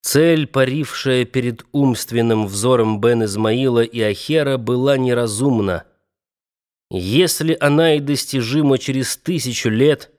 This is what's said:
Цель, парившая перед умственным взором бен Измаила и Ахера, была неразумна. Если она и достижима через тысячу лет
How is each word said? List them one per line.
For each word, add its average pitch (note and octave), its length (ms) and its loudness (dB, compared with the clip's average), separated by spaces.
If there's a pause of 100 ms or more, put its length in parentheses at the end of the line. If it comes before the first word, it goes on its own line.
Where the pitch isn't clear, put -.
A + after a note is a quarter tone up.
Цель, D#3 440 2
парившая C3 800 0
перед A#2+ 460 -4
умственным A#2 720 0
взором A2 560 0
бен A#2 220 2
Измаила A2+ 580 0
и A#2 180 -4
Ахера, C3+ 560 -2
была B2 400 0
неразумна. A#2+ 880 0 (1040)
Если D#3 720 0
она D3+ 360 2
и D3 40 -2
достижима C#3 800 -2
через C3 400 -4
тысячу B2 500 -4
лет C3+ 500 0